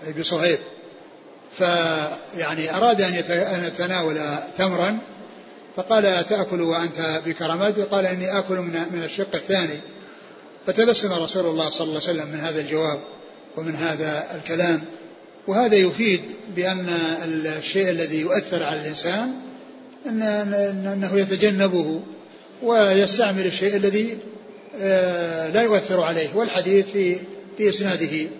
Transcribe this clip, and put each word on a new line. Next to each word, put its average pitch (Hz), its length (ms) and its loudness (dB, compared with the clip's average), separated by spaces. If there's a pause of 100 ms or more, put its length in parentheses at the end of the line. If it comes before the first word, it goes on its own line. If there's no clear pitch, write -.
أي 156 60 -8
بصهيب، 165 460 0 (960)
فيعني 160 1200 -2
أراد 214 240 4
أن 180 120 2
يت-، 170 180 -2
أن 180 320 0
يتناول 160 760 -2 (180)
تمرا، 185 400 2 (760)
فقال: 190 500 2
"تأكل 190 360 0
وأنت 165 640 -2
بك 165 160 -6
رمد؟" 190 380 0 (120)
قال: 196 140 4
"إني 185 340 -2
آكل 190 160 -2
من، 170 380 -4
من 170 100 -4
الشق 185 320 -4
الثاني". 165 440 -2 (880)
فتبسم 190 460 4
رسول 170 320 0
الله 160 240 0
صلى 160 180 -2
الله 156 200 -4
عليه 170 120 0
وسلم 151 140 -8
من 156 60 -8
هذا 156 220 -2
الجواب 151 380 -2 (580)
ومن 160 180 -6
هذا 156 480 -2 (120)
الكلام، 165 460 0 (680)
وهذا 214 280 4
يفيد 185 460 4 (340)
بأن 180 340 -2 (340)
الشيء 160 680 0
الذي 160 300 0
يؤثر 175 440 0
على 151 180 -2
الإنسان 180 520 -2 (720)
أن، 220 160 -2
أن، 202 720 0
أنه 196 260 0
يتجنبه 190 840 2 (600)
ويستعمل 202 840 4
الشيء 190 300 0
الذي، 208 420 2 (600)
آه، 175 720 0
لا 202 120 4
يؤثر 196 400 4
عليه. 160 340 0
والحديث 196 560 2
في، 185 260 2 (400)
في 208 120 4
إسناده 160 600 0 (100)